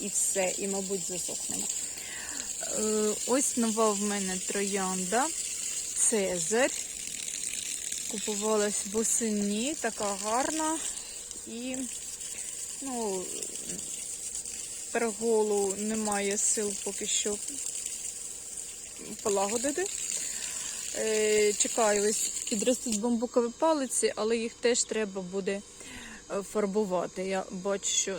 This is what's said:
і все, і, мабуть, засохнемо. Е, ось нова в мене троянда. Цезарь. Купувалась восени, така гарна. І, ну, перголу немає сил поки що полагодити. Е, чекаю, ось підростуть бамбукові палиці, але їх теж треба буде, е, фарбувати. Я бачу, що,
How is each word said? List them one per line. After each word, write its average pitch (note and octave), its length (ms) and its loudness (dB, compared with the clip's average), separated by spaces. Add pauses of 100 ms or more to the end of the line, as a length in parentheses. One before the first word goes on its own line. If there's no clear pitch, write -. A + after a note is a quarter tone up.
і G3+ 80 -4
все, - 500 2
і, G3 100 -2
мабуть, G3 400 -2
засохнемо. - 540 -4 (1000)
Е, G#3+ 520 2 (120)
ось C4 300 4
нова A3 340 4
в G3+ 100 0
мене G3 380 0 (100)
троянда. G3 800 2 (680)
Цезарь. G3 800 4 (1400)
Купувалась G#3 840 0
восени, A3 880 2
така G#3 340 -2 (100)
гарна. D#4 540 2 (680)
І, B3 300 -6 (1080)
ну, A3+ 420 -2 (1700)
перголу G#3+ 880 2
немає G#3 600 2
сил G#3 340 2 (120)
поки G3+ 220 -4
що G#3 300 2 (1900)
полагодити. A#3 640 2 (1120)
Е, G#3+ 560 6
чекаю, G#3 580 4
ось - 200 2 (180)
підростуть A3 520 2
бамбукові A#3+ 480 4 (100)
палиці, C#4+ 580 4
але A3+ 200 2
їх A3+ 180 -2
теж A#3+ 300 4
треба G3+ 380 -2
буде, G3 400 -2 (680)
е, G3 120 0 (100)
фарбувати. F#3+ 720 2
Я F#3+ 240 0
бачу, G3 380 0
що, - 300 2